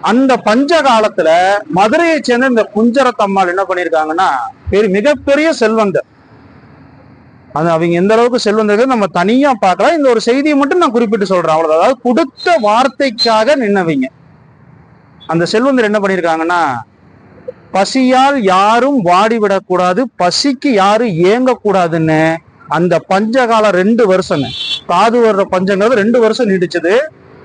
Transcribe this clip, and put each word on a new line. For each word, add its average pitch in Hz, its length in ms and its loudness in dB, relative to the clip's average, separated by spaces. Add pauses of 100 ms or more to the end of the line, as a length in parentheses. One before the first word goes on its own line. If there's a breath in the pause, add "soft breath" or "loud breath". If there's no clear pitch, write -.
அந்த 247 360 0
பஞ்ச 285 440 0
காலத்துல 202 800 2
மதுரையை 285 580 0
சேர்ந்த 240 240 0
இந்த 233 300 0
குஞ்சரத்தம்மாள் 220 720 0
என்ன 185 220 -2
பண்ணிருக்காங்கன்னா, 165 600 -2 (400)
பெரிய, 202 200 0
மிகப்பெரிய 277 640 0
செல்வந்தர். 214 520 0 (1500)
அது 160 160 -2
அவங்க 170 240 0
எந்த 190 200 0
அளவுக்கு 240 260 0
செல்வந்தர்கள் 214 460 0
நம்ம 233 220 -2
தனியா 226 520 0
பார்க்கலாம். 202 360 0
இந்த 277 140 2
ஒரு 220 120 2
செய்தியை 277 360 0
மட்டும் 277 200 0
நான் 320 140 2
குறிப்பிட்டு 220 340 0
சொல்றேன், 165 300 0
அவ்வளவுதான். 160 260 2
அதாவது, 254 200 0
கொடுத்த 294 580 -2
வார்த்தைக்காக 233 1040 0
நின்னவங்க. 170 420 -2 (1200)
அந்த 170 180 -2
செல்வந்தர் 240 400 0
என்ன 208 140 0
பண்ணிருக்காங்கன்னா, 170 760 -2 (1000)
பசியால் 254 640 2
யாரும் 220 680 0
வாடிவிடக்கூடாது, 190 1000 0 (160)
பசிக்கு 254 480 -2
யாரும் 220 400 2
ஏங்கக்கூடாதுன்னு 170 1300 0 (320)
அந்த 165 420 0
பஞ்சகாலம் 220 600 0
ரெண்டு 196 440 2
வருஷங்க, 175 320 -2 (420)
தாது 226 340 2
வருட 196 380 0
பஞ்சங்கிறது 196 320 0
ரெண்டு 233 280 0
வருஷம் 220 300 0
நீடிச்சது. 180 480 0 (480)